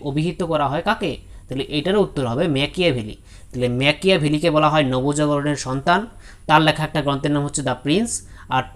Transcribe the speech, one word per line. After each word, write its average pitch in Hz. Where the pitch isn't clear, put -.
অভিহিত 156
করা 117
হয় 156
কাকে? 202
তাহলে 131
এটারও 185
উত্তর 135
হবে 147
ম্যাকিয়াভেলি। 135
তাহলে 123
ম্যাকিয়াভেলিকে 151
বলা 151
হয় 156
নবজাগরণের 147
সন্তান। 156
তার 156
লেখা 156
একটা 156
গ্রন্থের 143
নাম 143
হচ্ছে 143
The -
Prince, 202
আর 131